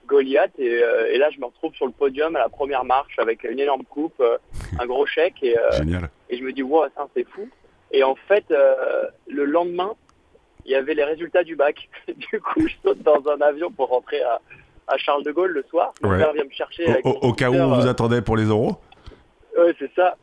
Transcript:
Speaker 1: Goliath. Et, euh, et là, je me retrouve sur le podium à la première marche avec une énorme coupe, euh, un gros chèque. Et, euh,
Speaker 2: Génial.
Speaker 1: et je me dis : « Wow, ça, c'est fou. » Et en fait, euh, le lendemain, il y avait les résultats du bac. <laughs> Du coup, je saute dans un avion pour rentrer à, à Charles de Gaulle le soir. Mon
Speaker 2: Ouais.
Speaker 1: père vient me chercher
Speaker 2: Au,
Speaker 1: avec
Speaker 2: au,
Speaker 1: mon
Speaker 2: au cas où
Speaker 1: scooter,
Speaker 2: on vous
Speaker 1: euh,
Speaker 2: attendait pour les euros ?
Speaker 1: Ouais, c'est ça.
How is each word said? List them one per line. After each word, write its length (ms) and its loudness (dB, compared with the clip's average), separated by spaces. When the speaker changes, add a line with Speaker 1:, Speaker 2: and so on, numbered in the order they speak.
Speaker 1:
Goliath. 520 2
Et, 100 -2
euh, 300 2
et 60 2
là, 120 4
je 80 -18
me 80 -10
retrouve 280 -8
sur 120 -4
le 60 -6
podium 440 -2
à 40 0
la 80 0
première 360 -4
marche 340 -2
avec 260 -2
une 160 -6
énorme 240 -2
coupe, 360 -8
euh, 160 2
un 80 -4
gros 200 0
chèque. 360 -2
Et, 160 2
euh, 140 2
Speaker 2:
Génial. 380 -2
Speaker 1:
et 80 -6
je 60 -10
me 100 -8
dis : « 120 -6
Wow, 220 2
ça, 180 -6
c'est 140 -2
fou. » 200 -14
Et 100 4
en 140 2
fait, 340 0
euh, 240 4
le 160 -2
lendemain, 500 -2
il 80 -4
y 20 0
avait 200 0
les 100 0
résultats 400 -2
du 100 -10
bac. 340 -2
<laughs> 0 -
Du 320 -8
coup, 260 -2
je 160 -6
saute 200 0
dans 280 4
un 100 -2
avion 300 0
pour 180 -4
rentrer 340 -2
à, 180 -2
à 80 0
Charles 260 0
de 100 -6
Gaulle 200 0
le 120 -4
soir. 280 -2
Mon 80 0
Speaker 2:
Ouais. 80 2
Speaker 1:
père 140 4
vient 120 -2
me 60 -12
chercher 360 -6
Speaker 2:
Au, 40 2
Speaker 1:
avec 160 2
Speaker 2:
au, 40 2
Speaker 1:
mon 100 2
Speaker 2:
au 120 2
cas 180 0
où 20 2
Speaker 1:
scooter, 160 2
Speaker 2:
on 120 4
vous 60 4
Speaker 1:
euh, 40 2
Speaker 2:
attendait 320 0
pour 140 0
les 100 2
euros ? 300 2
Speaker 1:
Ouais, 220 4
c'est 160 -8
ça. 280 2